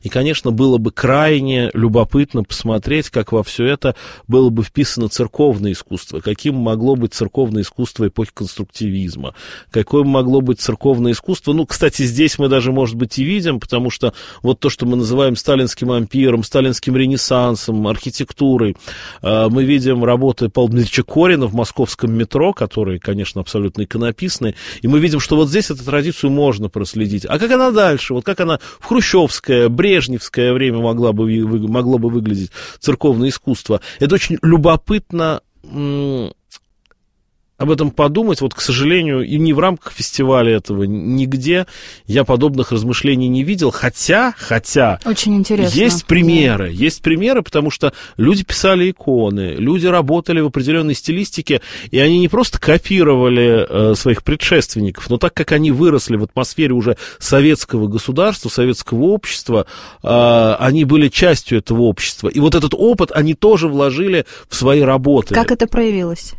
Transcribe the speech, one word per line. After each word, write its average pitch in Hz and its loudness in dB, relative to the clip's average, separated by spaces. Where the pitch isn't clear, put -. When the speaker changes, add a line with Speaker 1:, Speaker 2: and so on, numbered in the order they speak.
Speaker 1:
И, 107 -10
конечно, 135 -2
было 120 2
бы 113 -2
крайне 135 0
любопытно 117 0
посмотреть, 117 -4
как 110 -4
во 110 0
всё - -4
это 135 0
было 127 4
бы 113 0
вписано 120 -2
церковное 107 0
искусство, - -10
каким 110 -4
могло 117 0
быть 117 -4
церковное 110 -2
искусство 113 -4
эпохи 107 -6
конструктивизма, 95 -8
какое 139 2
могло 135 2
быть 127 0
церковное 120 0
искусство. 147 -4
Ну, 156 0
кстати, - -2
здесь 131 0
мы 139 2
даже, 131 2
может 127 0
быть, 120 -4
и 131 0
видим, 165 -2
потому 123 -4
что - -4
вот 123 0
то, 139 0
что - -4
мы 123 0
называем 123 0
сталинским 127 -2
ампиром, 120 0
сталинским 131 0
ренессансом, 123 0
архитектурой, 117 -2
э, 110 0
мы 131 2
видим 131 2
работы 123 0
Павла 120 0
Дмитриевича 120 0
Корина 160 2
в 101 -4
московском 117 -4
метро, 139 0
которые, 95 -4
конечно, 98 -6
абсолютно 101 -4
иконописные, 117 -4
и 117 -2
мы 143 4
видим, 151 0
что - -2
вот 151 2
здесь 190 -2
эту 131 -10
традицию 147 -2
можно 131 0
проследить. 101 -4
А - -4
как 226 0
она 254 4
дальше? 180 2
Вот 123 -4
как 196 -4
она 165 -2
в - -20
хрущевское, 156 2
брежневское 123 0
время 127 0
могла 117 0
бы 107 0
вы-, 110 0
вы-, 107 -2
могло 123 0
бы 117 0
выглядеть 107 -2
церковное 131 0
искусство? - -4
Это 190 2
очень 165 -2
любопытно, 165 2
м, 143 -6
об 135 -2
этом 147 0
подумать. 156 0
Вот, 131 -4
к - -18
сожалению, 139 0
и 147 -2
не 160 2
в 139 2
рамках 180 -2
фестиваля 127 2
этого, 101 -2
н-, 104 -4
нигде 135 -2
я 123 2
подобных 131 0
размышлений 127 0
не 131 0
видел. 160 0
Хотя, 196 0
хотя 113 0
Speaker 2:
Очень 214 0
интересно. 190 0
Speaker 1:
есть 180 2
Speaker 2:
Да. - -12
Speaker 1:
примеры, 151 2
есть 127 -2
примеры, 196 0
потому 151 -2
что 143 -2
люди 185 2
писали 185 2
иконы, 101 -2
люди 160 0
работали 170 0
в 151 0
определённой 147 0
стилистике, 165 -4
и 131 2
они 160 4
не 180 4
просто - 0
копировали, 127 2
э, - 4
своих 113 0
предшественников, 120 -2
но 120 0
так - -2
как - -2
они 156 2
выросли 139 2
в 104 0
атмосфере 131 -2
уже 117 0
советского 139 2
государства, 131 -2
советского 123 -2
общества, 165 -2
э, 117 4
они 139 2
были 143 4
частью 147 2
этого 117 0
общества. - -2
И - -2
вот 151 4
этот 151 0
опыт 208 2
они 156 0
тоже 202 4
вложили 143 0
в - -12
свои 139 4
работы. 135 2
Speaker 2:
Как 226 2
это 233 0
проявилось 196 -2